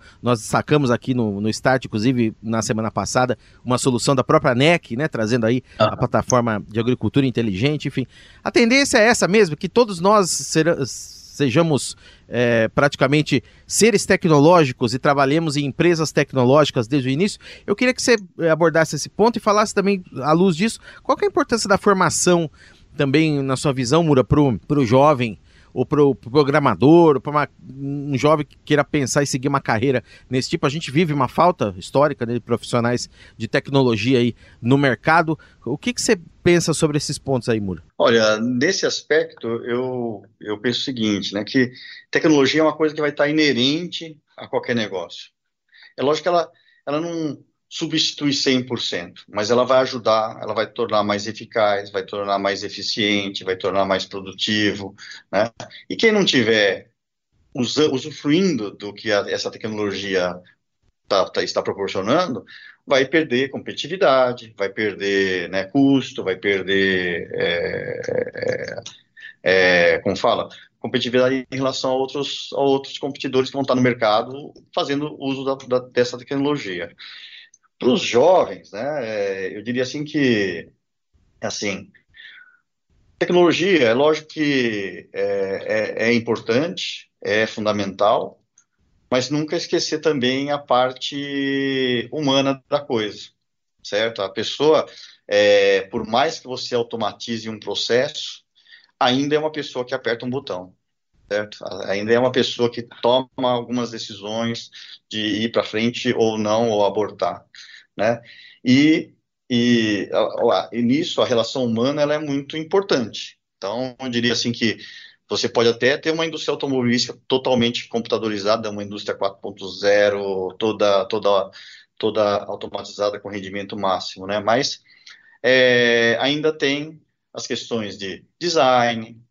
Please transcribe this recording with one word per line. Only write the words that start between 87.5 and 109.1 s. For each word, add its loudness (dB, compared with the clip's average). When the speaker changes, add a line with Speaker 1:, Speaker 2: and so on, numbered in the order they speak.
Speaker 2:
mas -2
nunca -4
esquecer -4
também 0
a -2
parte -2
humana 0
da 0
coisa, -6
certo? -4
A -4
pessoa, 0
é, 4
por -6
mais 0
que -18
você -8
automatize -6
um -12
processo, -4
ainda 2
é 2
uma -2
pessoa -8
que -6
aperta -4
um -6
botão, -8
certo? -6
A-, -8
ainda -2
é 4
uma 2
pessoa 0
que -8
toma 0
algumas -4
decisões -8
de -2
ir -4
pra 0
frente -2
ou 0
não, 0
ou 2
abortar, -2
né? 0
E, 4